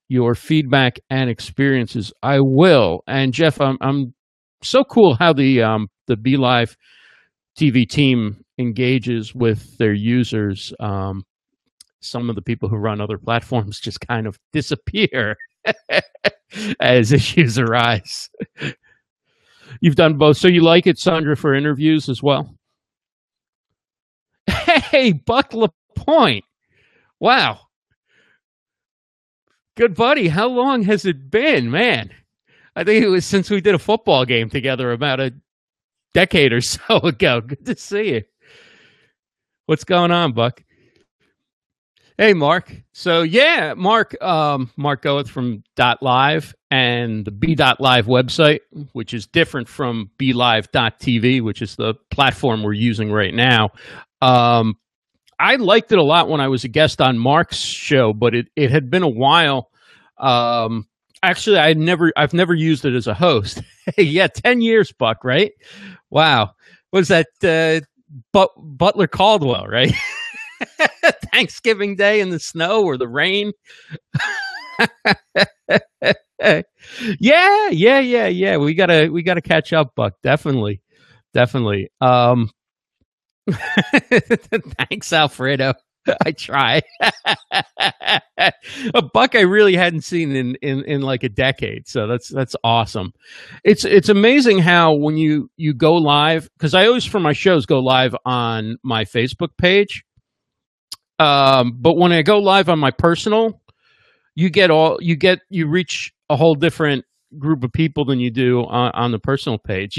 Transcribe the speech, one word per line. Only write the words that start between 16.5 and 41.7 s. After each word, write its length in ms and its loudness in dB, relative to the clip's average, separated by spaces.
as 320 4
issues 460 2
arise. 680 -2
You've 160 2
done 220 2
both. 180 4
So 120 2
you 140 4
like 240 4
it, 120 2
Sandra, 380 -2
for 180 0
interviews 540 0
as 140 -6
well? 320 -2
<laughs> 20 -2
Hey, 640 2
Buck 420 -2
LaPointe. 880 -2
Wow. 400 0
Good 180 0
buddy. 320 0
How 220 -2
long 340 -2
has 240 0
it 240 -4
been, 400 0
man? 400 -2
I 80 -8
think 220 2
it 40 2
was 160 0
since 240 -2
we 120 -2
did 160 2
a 20 -6
football 460 0
game 260 -2
together 400 -4
about 300 -2
a 120 -4
decade 380 2
or 80 0
<laughs> 0 -
so 360 -2
ago. 440 0
Good 260 -12
to 100 -6
see 380 -6
you. 80 -4
What's 180 -4
going 260 0
on, 220 0
Buck? 320 -2